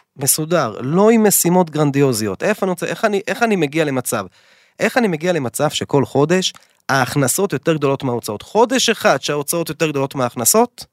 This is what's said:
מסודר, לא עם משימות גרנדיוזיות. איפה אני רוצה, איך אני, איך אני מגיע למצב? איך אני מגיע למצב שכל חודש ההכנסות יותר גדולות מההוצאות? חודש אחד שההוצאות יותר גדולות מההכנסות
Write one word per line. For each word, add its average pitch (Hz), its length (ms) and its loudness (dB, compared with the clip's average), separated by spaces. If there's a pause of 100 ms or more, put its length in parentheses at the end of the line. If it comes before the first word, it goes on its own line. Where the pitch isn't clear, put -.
(180)
מסודר, 147 640 -2
לא 180 280 4
עם 220 180 6
משימות 180 420 2
גרנדיוזיות. 135 720 0
איפה 202 220 -2
אני 190 40 0
רוצה, - 160 -4
איך 165 200 -6
אני, 208 220 0
איך 196 160 -2
אני 220 120 2
מגיע 156 300 0
למצב? 127 400 -4 (540)
איך - 180 0
אני 233 100 2
מגיע 175 260 -2
למצב 143 360 -2
שכל - 360 0
חודש 165 480 0 (360)
ההכנסות 139 640 0
יותר 160 200 -2
גדולות 139 300 -2
מההוצאות? 117 380 -6
חודש 233 480 2
אחד 190 320 2
שההוצאות 151 480 -4
יותר 156 200 -4
גדולות 139 260 -4
מההכנסות 131 760 0